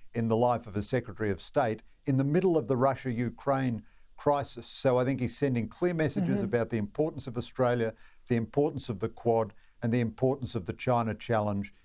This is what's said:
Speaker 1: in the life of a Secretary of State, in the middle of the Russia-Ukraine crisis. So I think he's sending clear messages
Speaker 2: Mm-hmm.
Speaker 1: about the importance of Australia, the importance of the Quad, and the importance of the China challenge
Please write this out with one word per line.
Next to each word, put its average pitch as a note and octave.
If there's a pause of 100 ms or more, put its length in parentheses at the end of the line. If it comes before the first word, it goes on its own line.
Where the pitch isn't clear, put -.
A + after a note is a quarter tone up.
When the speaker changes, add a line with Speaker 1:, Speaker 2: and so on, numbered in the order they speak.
(140)
Speaker 1:
in A2+
the A2+
life A#2+
of F#2+
a G#2
Secretary A2
of F#2
State, A2+ (260)
in C3+
the C3+
middle E3
of A#2+
the C3
Russia-Ukraine B2+ (340)
crisis. C#3
So -
I B2+
think C3
he's A#2+
sending B2
clear F3+
messages E3+
Speaker 2:
Mm-hmm. G3
Speaker 1:
about A#2
the A#2
importance C3+
of A#2+
Australia, A#2+ (340)
the B2
importance C#3+
of G#2+
the A2+
Quad, A2+ (280)
and A2+
the B2 (100)
importance B2+
of G2
the A2+
China A#2+
challenge G#2 (140)